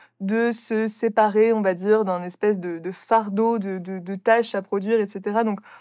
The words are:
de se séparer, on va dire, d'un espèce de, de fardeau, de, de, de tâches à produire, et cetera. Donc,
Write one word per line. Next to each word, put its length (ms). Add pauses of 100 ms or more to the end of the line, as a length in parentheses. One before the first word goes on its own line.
(220)
de 320
se 340
séparer, 640
on 100
va 120
dire, 320
d'un 180
espèce 360
de, 200
de 120
fardeau, 680
de, 180
de, 220
de 160
tâches 400
à 60
produire, 400
et 40
cetera. 380
Donc, 160 (220)